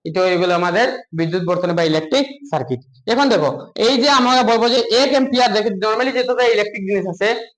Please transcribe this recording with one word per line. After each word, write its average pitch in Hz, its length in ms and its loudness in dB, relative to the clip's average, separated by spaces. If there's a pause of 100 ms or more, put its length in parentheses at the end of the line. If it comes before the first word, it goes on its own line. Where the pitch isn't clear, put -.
এটা 165 180 -4
হয়ে 185 160 2
গেলো 175 180 2
আমাদের 175 320 0 (260)
বিদ্যুৎ 165 300 -2
বর্তনী 175 300 -2
বা 170 100 0
ইলেকট্রিক 156 420 0 (260)
সার্কিট। 127 280 -4 (280)
এখন 269 220 0
দেখো, 151 300 0 (160)
এই 240 220 2
যে 269 120 2
আমরা 254 340 4
বলবো 233 260 2
যে 247 100 2
এক 240 300 2
অ্যাম্পিয়ার, 254 440 2
দেখো 214 160 0
normally 214 420 -2
যতটা 247 340 0
ইলেকট্রিক 208 440 0
জিনিস 190 180 -2
আছে, 202 280 -2 (220)